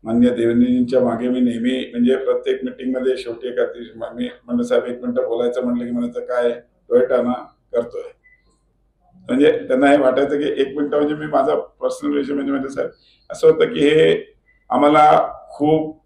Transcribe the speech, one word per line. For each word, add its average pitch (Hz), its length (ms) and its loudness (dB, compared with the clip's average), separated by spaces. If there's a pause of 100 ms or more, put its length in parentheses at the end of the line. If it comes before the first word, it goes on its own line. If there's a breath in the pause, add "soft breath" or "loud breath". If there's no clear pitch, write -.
माननीय 120 260 2
देवेंद्रजींच्या 120 680 2
मागे 120 280 -2
मी 127 120 -2
नेहमी 120 380 0 (120)
म्हणजे 123 260 2
प्रत्येक - 480 -2
मीटिंगमध्ये 127 520 -4
शेवटी 120 320 -10
एका 117 160 -2
दिवशी 110 340 -10
म-, 110 160 -10
मी 123 140 -6 (160)
म्हणलं, 120 180 -2
"साहेब, 120 220 0
एक 120 180 -8
मिनिटं 123 260 -2
बोलायचं," 120 360 -2
म्हटलं 120 200 -2
की 120 60 -8
म्हणायचं, 120 320 -4
"काय 120 280 -2 (400)
टोयोटा 123 320 2
ना 120 100 -2 (400)
करतोय?" - 300 -4 (1300)
म्हणजे 139 220 4 (180)
त्यांना 135 220 4
हे 147 80 6
वाटायचं 139 400 2
की 147 140 -2
एक 139 240 -4
मिनिटं 147 200 -2
म्हणजे 147 180 0
मी 151 140 -10
माझा 143 260 0
पर्सनल 143 600 -6
विषय 143 180 -4
म्हणजे 139 180 -4
म्हणलं, 135 160 -4
"साहेब," - 220 -6 (400 soft breath)
असं 160 180 2
होतं - 240 2
की 147 160 2
हे 156 240 4 (580)
आम्हाला 147 360 6 (420)
खूप 156 580 0